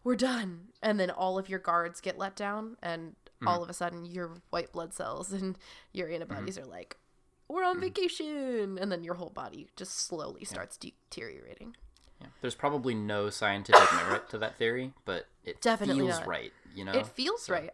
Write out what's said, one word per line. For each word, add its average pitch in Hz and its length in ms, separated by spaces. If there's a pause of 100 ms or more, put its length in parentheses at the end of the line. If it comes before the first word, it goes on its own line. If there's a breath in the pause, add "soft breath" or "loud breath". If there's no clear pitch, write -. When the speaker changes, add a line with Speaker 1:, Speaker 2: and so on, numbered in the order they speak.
Speaker 1:
"We're 247 140
done." 208 560 (100)
And 214 160
then 180 100
all 185 300
of 190 80
your 190 120
guards 170 420
get 185 160
let 190 180
down 214 460
and 165 340 (200)
Speaker 2:
Mm-hmm. - 140
Speaker 1:
all 175 140
of 170 60
a 175 40
sudden 175 320
your 175 300 (140)
white 175 220
blood 165 220
cells 175 400
<laughs> - 0
and 190 240 (340 loud breath)
your 175 180
antibodies 190 480
Speaker 2:
Mm-hmm. 135 100
Speaker 1:
are - 40
like, - 260 (500)
"We're 349 160
on 359 120
Speaker 2:
Mm-hmm. 359 60
Speaker 1:
vacation." 294 960
And 196 140
then 170 140
your 175 100
whole 175 140
body - 480
just - 160
slowly - 480
Speaker 2:
Yeah. 196 80
Speaker 1:
starts - 280
deteriorating. - 960 (680)
Speaker 2:
There's 123 140
probably 139 400
no 104 340
scientific 101 640
merit 92 360
to 110 100
that 110 180
theory, 123 360 (120)
but 92 220 (160)
it - 180
Speaker 1:
Definitely 208 440
Speaker 2:
feels - 140
Speaker 1:
not. - 80
Speaker 2:
right, 67 240 (240)
you 98 100
know? 95 80
Speaker 1:
It 262 140
feels 349 360
Speaker 2:
So, 190 100
Speaker 1:
right. 160 200